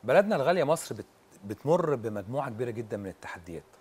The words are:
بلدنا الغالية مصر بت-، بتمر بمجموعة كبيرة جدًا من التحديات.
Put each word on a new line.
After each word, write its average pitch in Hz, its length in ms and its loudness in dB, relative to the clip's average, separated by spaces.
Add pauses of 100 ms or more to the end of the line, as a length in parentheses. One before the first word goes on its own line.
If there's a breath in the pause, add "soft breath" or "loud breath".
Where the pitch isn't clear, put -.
بلدنا 196 300 6
الغالية 156 280 4
مصر 151 300 0
بت-، 107 120 -12 (380)
بتمر 151 500 0
بمجموعة 113 560 -6
كبيرة 120 200 -4
جدًا 110 260 -8
من 101 100 -8
التحديات. 87 580 -12 (160)